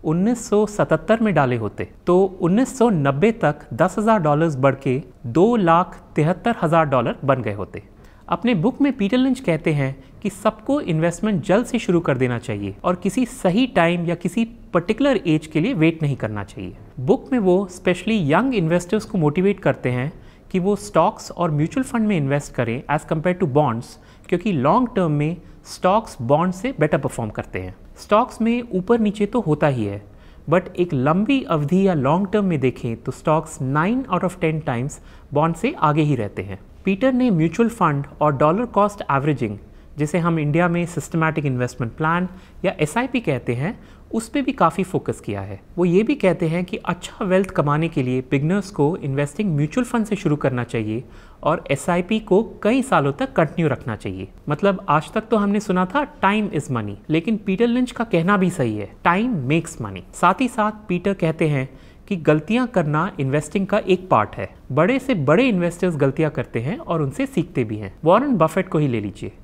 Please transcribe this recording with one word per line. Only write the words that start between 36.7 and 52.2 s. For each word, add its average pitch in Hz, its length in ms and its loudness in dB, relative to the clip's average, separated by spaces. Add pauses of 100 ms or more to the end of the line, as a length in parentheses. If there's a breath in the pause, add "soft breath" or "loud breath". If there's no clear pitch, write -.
पीटर 196 280 2
ने 247 180 2
म्यूचुअल 170 380 2
फंड 151 380 0 (140)
और 151 160 4
डॉलर 160 300 2
कॉस्ट 208 440 0
एवरेजिंग, 131 480 0 (400 soft breath)
जिसे 151 200 -2
हम 165 200 0
इंडिया 156 300 2
में 170 180 0
सिस्टमैटिक 160 580 -2
इन्वेस्टमेंट 123 500 -2
प्लान 170 340 0 (360 loud breath)
या 208 160 0
एसआईपी 240 400 0
कहते 127 340 -2
हैं, 151 260 -4 (320 loud breath)
उस 226 160 -4
पे 285 140 -2
भी 262 100 -2
काफ़ी 185 320 0
फोकस 123 360 -4
किया 101 200 -6
है। 98 200 -10 (180)
वो 175 60 2
ये 185 180 4
भी 285 120 0
कहते 175 340 0
हैं 175 160 -2
कि 214 120 -8
अच्छा - 480 -6
वेल्थ 185 260 2
कमाने 151 380 0
के 156 140 -2
लिए 127 180 0
बिगिनर्स 160 500 0
को 151 260 0
इन्वेस्टिंग 147 600 -2
म्यूचुअल 156 280 0
फंड 233 200 0
से 208 120 -2
शुरू 147 200 0
करना 127 280 0
चाहिए 110 400 -4 (380 loud breath)
और 165 280 0
एसआईपी 180 500 0